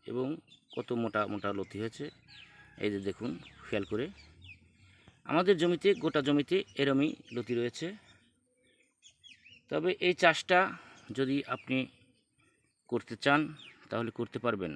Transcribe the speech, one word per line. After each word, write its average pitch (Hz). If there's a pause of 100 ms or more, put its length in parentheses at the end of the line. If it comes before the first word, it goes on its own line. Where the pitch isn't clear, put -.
এবং 127 (480)
কত 120 (120)
মোটা 107 (100)
মোটা 101 (100)
লতি 95
হয়েছে। 113 (760)
এই 107
যে 101
দেখুন 107 (380)
খেয়াল 101
করে, 110 (1300)
আমাদের 180
জমিতে, 175 (140)
গোটা 156
জমিতে 147 (240)
এরমই 139 (260)
লতি 120
রয়েছে। 120 (1800)
তবে 156 (180)
এই 180
চাষটা 180 (580)
যদি 135 (180)
আপনি - (1120)
করতে 117
চান 143 (500)
তাহলে 113
করতে 120
পারবেন 98